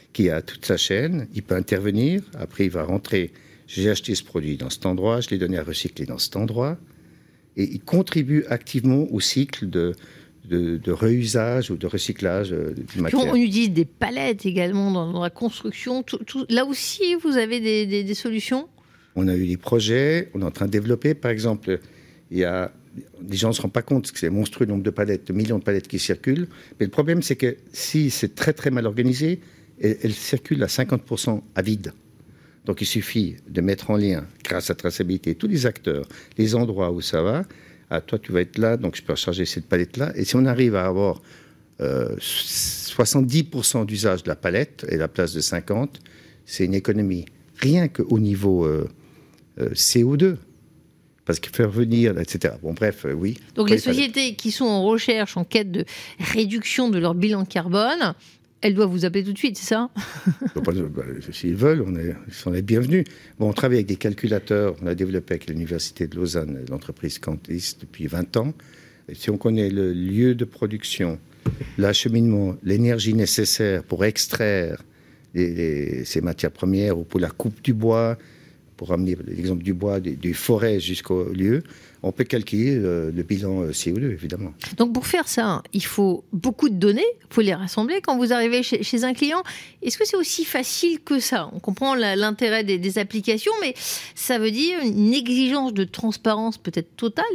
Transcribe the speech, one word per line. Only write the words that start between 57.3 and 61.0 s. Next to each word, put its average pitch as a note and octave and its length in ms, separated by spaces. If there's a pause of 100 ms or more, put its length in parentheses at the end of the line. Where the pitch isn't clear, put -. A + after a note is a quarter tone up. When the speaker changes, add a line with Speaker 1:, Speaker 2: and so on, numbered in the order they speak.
Speaker 2:
carbone, G3 720 (480)
elles G#3 120
doivent G3 160
vous F3 160
appeler F#3 180
tout G3+ 80
de G3 60
suite, A#3 180
c'est - 120
ça ? A3 200 (320)
<laughs> - 320
Speaker 1:
Faut - 80
pas, E2 120
bah, D2+ 300 (300)